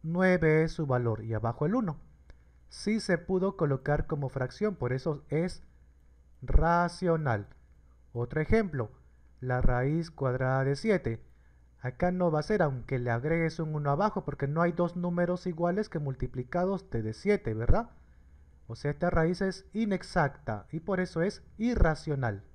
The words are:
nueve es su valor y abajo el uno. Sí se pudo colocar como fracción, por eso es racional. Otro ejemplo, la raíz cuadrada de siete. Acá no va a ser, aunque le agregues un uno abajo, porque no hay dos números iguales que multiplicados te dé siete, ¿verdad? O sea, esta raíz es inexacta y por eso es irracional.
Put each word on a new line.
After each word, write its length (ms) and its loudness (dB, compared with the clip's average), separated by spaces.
nueve 600 4
es 100 0
su 140 -4
valor 380 0
y 80 -4
abajo 320 -2
el 100 0
uno. 240 -2
Sí 320 -4
se 160 0
pudo 400 -2
colocar 500 0
como 220 -4
fracción, 460 -4
por 180 -4
eso 380 -4
es 320 -4
racional. 1040 4
Otro 300 -4
ejemplo, 480 0
la 220 0
raíz 480 4
cuadrada 540 0
de 120 0
siete. 480 -2
Acá 300 -2
no 220 0
va 80 0
a 20 -6
ser, 180 0
aunque 380 -2
le 140 -2
agregues 480 0
un 120 -4
uno 200 -2
abajo, 320 0
porque 240 -4
no 140 0
hay 100 2
dos 240 -2
números 500 -2
iguales 420 -2
que 120 -6
multiplicados 880 -4
te 120 -2
dé 100 -4
siete, 420 -2
¿verdad? 360 4
O 80 -12
sea, 160 -4
esta 200 0
raíz 320 0
es 300 -6
inexacta 1000 -4
y 80 -8
por 180 -2
eso 240 -2
es 220 -4
irracional. 840 0